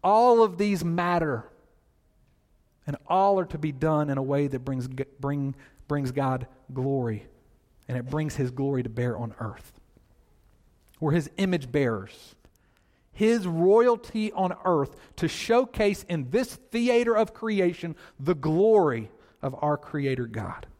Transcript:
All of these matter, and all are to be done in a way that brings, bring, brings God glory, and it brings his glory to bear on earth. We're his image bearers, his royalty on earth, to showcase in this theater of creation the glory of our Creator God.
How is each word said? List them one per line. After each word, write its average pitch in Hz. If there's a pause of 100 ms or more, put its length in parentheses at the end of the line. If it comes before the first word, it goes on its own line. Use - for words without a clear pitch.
All 226
of 190
these 196
matter, 170 (1400)
and 143 (120)
all 196
are 175
to 160
be 151
done 151
in 135
a 135
way 139
that 135
brings, 127
bring, 135 (340)
brings 139
God 131 (260)
glory, 127 (640)
and 127
it 123
brings 151
his 127
glory 135
to 120
bear 120
on 113
earth. - (1200)
We're 151
his 156
image 170
bearers, 113 (760)
his 220
royalty 214
on 185 (100)
earth, 156 (200)
to 165
showcase 220
in 143
this 233
theater 233
of 220
creation 180 (220)
the 147
glory 156 (300)
of 135
our 147
Creator 135
God. 110 (140)